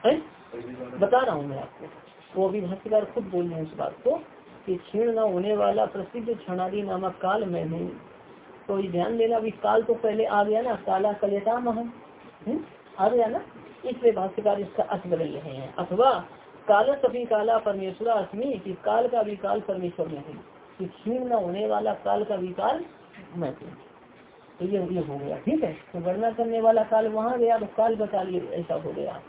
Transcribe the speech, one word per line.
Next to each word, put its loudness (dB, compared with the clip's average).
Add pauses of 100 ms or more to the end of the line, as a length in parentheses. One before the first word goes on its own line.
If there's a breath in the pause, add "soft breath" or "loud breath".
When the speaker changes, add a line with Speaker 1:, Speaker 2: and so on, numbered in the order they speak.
Speaker 1:
है? 6
Speaker 2:
पहले -12
वाला -12
Speaker 1:
बता 6
रहा 2
हूँ -4
मैं -6
आपको, -12 (460)
वो 2
अभी -2
भाष्यकार 0
खुद -6
बोल -2
रहे -4
हैं -4
इस -10
बात -4 (100)
को 2 (460)
कि -2
क्षीण -2
न 0
होने 2
वाला 4
प्रसिद्ध -8
क्षणादि -4
नामक -4
काल 0
में -2
हूँ। -4 (760)
तो 0
ये 0
ध्यान 0
देना, 4
अभी 0
काल 2
तो 2
पहले 0
आ 4
गया 2
ना, 0
काला 2
कलेता 0
महम, -2 (560)
हम्म, -2 (360)
आ 4
गया 4
ना, -2 (440)
इसलिए 4
भाष्यकार 0
इसका -4
अर्थ -4
बदल 0
रहे -8
हैं। -10
अथवा 4 (580)
काल 6
सभी 0
काला 4
परमेश्वर -2
अस्मि, 0
कि -8 (120)
काल 4
का 2
भी -2
काल 0
परमेश्वर -4
में -8
है, -14 (440)
कि -6
क्षीण -4
न 0
होने 0
वाला 2 (100)
काल 2
का -2
भी -4
काल 0 (500)
मैं -4
हूँ। -14 (880)
तो -2
ये, 0
ये -2
हो -6
गया, -6
ठीक 0
है। -2 (200)
तो -8
वर्णना 0
करने -2
वाला 6
काल 2
वहाँ -2
गया, 4
तो -2 (100)
काल 4
बता -2
लिए, -2 (140)
ऐसा -4
हो -6
गया। -6